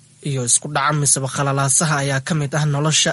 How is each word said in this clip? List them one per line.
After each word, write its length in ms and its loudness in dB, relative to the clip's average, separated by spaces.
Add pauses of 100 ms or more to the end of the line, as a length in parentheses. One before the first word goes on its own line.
(220)
iyo 220 -2
isku 240 0
dhaca 240 0
miseba 360 0
khalalaasaha 680 0
ayaa 240 -2
ka 140 -2
mid 200 -2
ah 120 0
nolosha 460 0